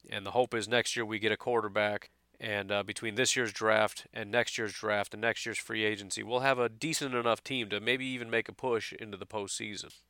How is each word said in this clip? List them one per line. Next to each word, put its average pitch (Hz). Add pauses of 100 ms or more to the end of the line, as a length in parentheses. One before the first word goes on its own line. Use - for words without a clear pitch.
And 101
the 95
hope 120
is 104
next 120
year 117
we 107
get 107
a 101
quarterback. 104 (320)
And, 101
uh, 101
between 104
this 123
year's 117
draft 110
and 110
next 117
year's 107
draft 104
and 107
next 113
year's 110
free 110
agency, 101
we'll 120
have 135
a 117
decent 135
enough 117
team 123
to 101
maybe 127
even 123
make 117
a 110
push 117
into 104
the -
postseason. 104 (180)